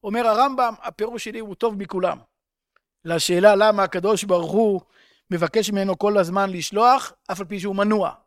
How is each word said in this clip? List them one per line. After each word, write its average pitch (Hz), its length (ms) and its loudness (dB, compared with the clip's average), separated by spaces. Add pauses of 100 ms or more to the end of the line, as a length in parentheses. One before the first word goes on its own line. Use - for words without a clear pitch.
אומר 226 240 0
הרמב"ם, 247 540 2
הפירוש 226 420 -8
שלי 226 160 -12
הוא 208 160 -12
טוב 226 200 -2
מכולם. 190 420 -4 (880)
לשאלה 180 500 4
למה 208 280 2
הקדוש 190 400 -2
ברוך 175 280 -2
הוא 202 300 0 (500)
מבקש 180 380 -2
ממנו 196 280 -2
כל 208 200 0
הזמן 190 320 0
לשלוח, 214 640 0 (180)
אף 180 80 -8
על 196 60 -10
פי 190 140 -10
שהוא 196 160 -6
מנוע 202 400 0 (120)